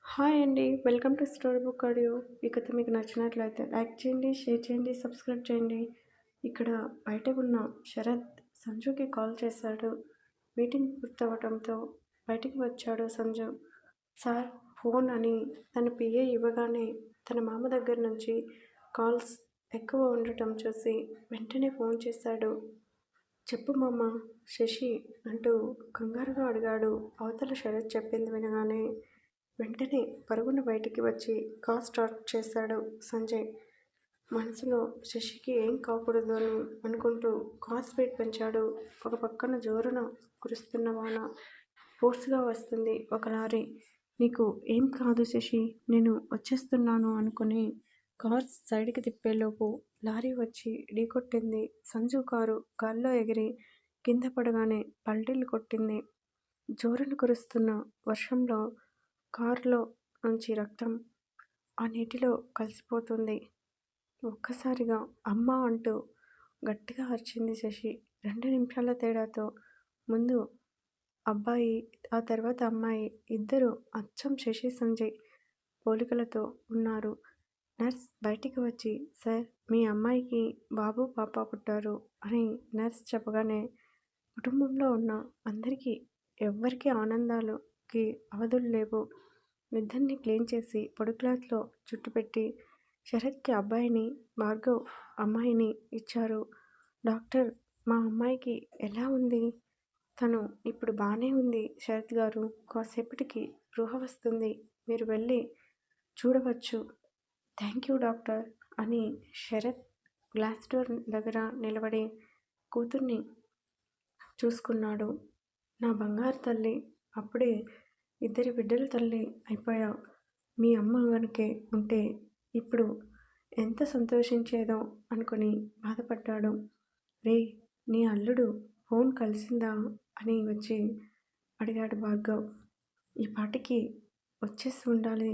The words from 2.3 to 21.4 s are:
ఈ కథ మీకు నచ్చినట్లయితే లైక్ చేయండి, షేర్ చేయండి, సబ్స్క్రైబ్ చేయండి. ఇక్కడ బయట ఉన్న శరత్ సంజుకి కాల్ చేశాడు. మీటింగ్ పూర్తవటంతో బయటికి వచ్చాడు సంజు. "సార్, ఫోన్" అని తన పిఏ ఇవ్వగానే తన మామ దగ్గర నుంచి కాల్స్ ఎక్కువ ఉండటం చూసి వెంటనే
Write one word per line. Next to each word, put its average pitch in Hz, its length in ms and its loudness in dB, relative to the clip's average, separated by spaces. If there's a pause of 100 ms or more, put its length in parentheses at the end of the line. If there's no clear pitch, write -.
ఈ 240 40 2
కథ 233 160 -2 (100)
మీకు 233 160 0
నచ్చినట్లయితే 226 760 -2
లైక్ 226 400 -2
చేయండి, 262 280 2
షేర్ 233 260 0
చేయండి, 247 340 -2
సబ్స్క్రైబ్ 240 580 -6
చేయండి. 233 420 0 (500)
ఇక్కడ 233 460 -2 (180)
బయట 220 200 -2
ఉన్న 247 460 0 (120)
శరత్ 240 540 -4 (140)
సంజుకి 262 520 -4
కాల్ 226 380 -4
చేశాడు. 226 600 -4 (540)
మీటింగ్ 269 380 0
పూర్తవటంతో 226 1000 -4 (320)
బయటికి 247 300 -4
వచ్చాడు 226 500 -2
సంజు. 226 520 -4 (580)
"సార్, 240 280 -2 (360)
ఫోన్" 247 280 4
అని 226 340 2 (100)
తన - 340 0
పిఏ 240 360 2
ఇవ్వగానే 233 680 0 (380)
తన 233 100 0
మామ 233 280 -2
దగ్గర 240 320 2
నుంచి 226 480 -2 (480)
కాల్స్ 233 540 0 (240)
ఎక్కువ 254 340 2
ఉండటం 233 440 0
చూసి 220 640 -2 (140)
వెంటనే 254 380 -2